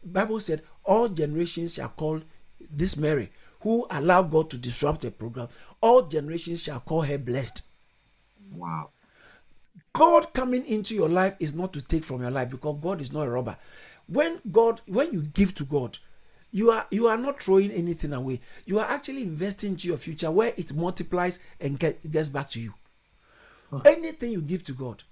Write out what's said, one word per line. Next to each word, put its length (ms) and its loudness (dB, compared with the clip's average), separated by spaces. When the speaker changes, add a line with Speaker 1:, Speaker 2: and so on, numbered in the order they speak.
Speaker 1:
Bible 360 -2
said, 220 -4
"All 240 4
generations 680 -2
shall 160 -8
call," 320 -4
this 260 0
Mary, 340 0
who 300 2
allowed 400 4
God 200 4
to 80 -10
disrupt 460 -2
a 60 -4
program, 380 -10
"all 200 8
generations 600 -4
shall 180 -8
call 220 0
her 160 -2
blessed." 440 -4
Speaker 2:
Wow. 400 -6
Speaker 1:
God 400 6
coming 340 -2
into 280 -2
your 140 2
life 300 2
is 160 -4
not 200 -6
to 80 -8
take 220 0
from 180 -6
your 80 -4
life, 200 -4
because 300 -6
God 220 -4
is 100 -10
not 140 -2
a 40 -4
robber. 280 -4
When 340 0
God, 340 6
when 260 0
you 100 -2
give 340 2
to 80 -4
God, 340 -4
you 180 6
are, 200 0
you 180 2
are 100 4
not 240 -4
throwing 300 4
anything 400 -4
away. 280 -6
You 120 0
are 100 0
actually 340 -6
investing 500 -6
into 160 -6
your 80 -2
future, 340 -6
where 260 2
it 180 -8
multiplies 680 -2
and 180 -4
get, 340 -4
gets 160 0
back 220 -6
to 100 -8
you. 140 -10
Speaker 2:
Huh. 140 -6
Speaker 1:
Anything 480 4
you 100 -2
give 220 -4
to 80 -8
God 400 -10